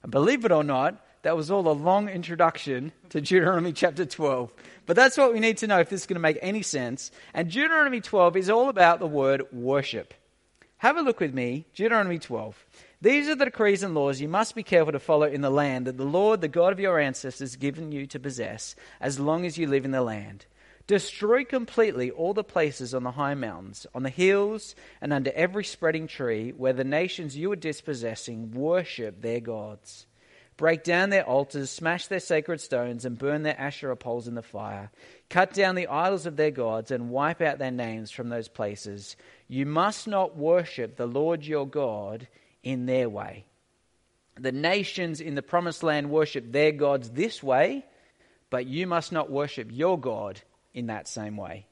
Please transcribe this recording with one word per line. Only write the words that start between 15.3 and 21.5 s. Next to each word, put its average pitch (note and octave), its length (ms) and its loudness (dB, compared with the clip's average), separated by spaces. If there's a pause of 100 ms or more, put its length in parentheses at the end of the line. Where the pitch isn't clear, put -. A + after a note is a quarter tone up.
the C#3 80 2
land C3+ 360 2
that B2+ 120 -4
the C3+ 80 -4
Lord, F#3+ 360 4
the D#3+ 60 -2
God E3+ 240 4
of F#3 80 -2
your F#3 200 2
ancestors, C3+ 520 -4
has B2 40 -14
given C#3 360 -6
you C#3+ 160 -8
to C#3 120 -10
possess, A#2+ 560 -8 (240)
as C#3 200 -4
long D#3 260 0
as D#3+ 120 -6
you E3 100 0
live C3+ 180 2
in C3+ 60 -2
the C3 100 0
land. G#2 440 -6 (400)
Destroy G#3+ 580 2
completely A3 680 0